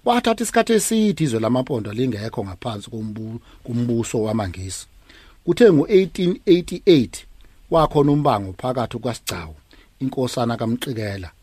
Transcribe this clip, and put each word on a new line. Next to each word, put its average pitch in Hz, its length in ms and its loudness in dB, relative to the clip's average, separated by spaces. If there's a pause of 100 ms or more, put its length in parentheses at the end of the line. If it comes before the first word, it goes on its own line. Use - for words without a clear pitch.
Kwathatha 233 400 2
isikhathi 233 280 2
eside 214 520 2
izwe 113 160 0
lamaMpondo 117 520 0
lingekho 113 520 -4
ngaphansi 101 460 -10
kombu-, 110 500 -10 (240)
kombuso 120 580 -2
wamaNgisi. 95 640 -4 (580)
Kuthe 185 280 6
ngo-eighteen 185 760 2
eighty-eight 175 800 2 (420)
kwakhona 151 440 4
umbango 110 460 0
phakathi 127 380 -4
kukaSigcawu, 87 580 -8 (460)
inkosana 127 560 -2
kaMxikela 110 760 -6 (120)